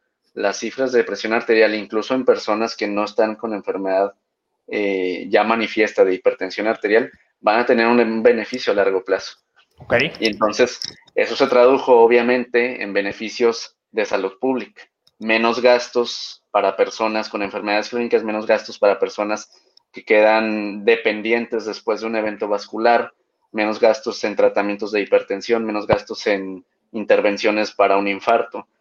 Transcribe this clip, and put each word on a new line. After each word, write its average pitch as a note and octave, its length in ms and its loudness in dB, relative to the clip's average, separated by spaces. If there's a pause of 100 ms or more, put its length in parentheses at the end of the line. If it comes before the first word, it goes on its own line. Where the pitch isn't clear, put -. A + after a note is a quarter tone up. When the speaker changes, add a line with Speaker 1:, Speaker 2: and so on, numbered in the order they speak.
(320)
Speaker 1:
las G2+ 260 -4
cifras B2 340 -4
de A#2 120 4
presión - 280 -6
arterial, A2 420 4
incluso G#2+ 400 -4
en C3 100 -2
personas A2 520 0
que G#2+ 120 -4
no G#2 160 -2
están G#2+ 320 -2
con A2+ 180 -6
enfermedad, F#2+ 600 -2 (520)
eh, F#2+ 640 -4
ya G#2 160 2
manifiesta G#2+ 600 0
de F#2+ 100 2
hipertensión G2 520 -2
arterial, A2 460 0 (280)
van G#2+ 200 2
a A#2+ 60 -2
tener A#2 200 4
un, A#2+ 140 4
un A2+ 220 0
beneficio A#2 500 -2
a G2+ 40 0
largo G2 280 0
plazo". - 320 -4 (420)
Speaker 2:
Ok. - 160 -4 (260)
Speaker 1:
Y G#2+ 80 0
entonces G#2+ 520 0 (360)
eso A2+ 180 -2
se C3+ 140 2
tradujo, B2+ 500 6
obviamente, A#2+ 840 2
en G2+ 100 -8
beneficios G#2 840 -2 (140)
de G#2+ 140 -2
salud G2 360 -4
pública. B2+ 420 -4 (360)
Menos A2+ 420 0
gastos A#2+ 920 0
para G2 240 0
personas G#2+ 520 -2
con G#2+ 140 -6
enfermedades G#2 460 -4
crónicas, A#2+ 340 0
menos G#2+ 240 -6
gastos A2 320 -2
para G2+ 220 2
personas G#2 500 -4 (420)
que - 120 -18
quedan G#2+ 800 2
dependientes A2+ 840 0
después G#2 340 -4
de A2 60 -8
un A2+ 100 -4
evento G#2+ 320 -4
vascular, A2 640 0 (400)
menos G#2+ 260 -2
gastos A2 460 0
en G#2 100 -2
tratamientos G2+ 560 0
de G#2+ 100 0
hipertensión, G2+ 640 0
menos G#2+ 220 -6
gastos G#2 400 -2
en F#2+ 380 -4 (260)
intervenciones G#2 840 0
para G2 240 2
un G2+ 120 -2
infarto. G#2 580 -2 (140)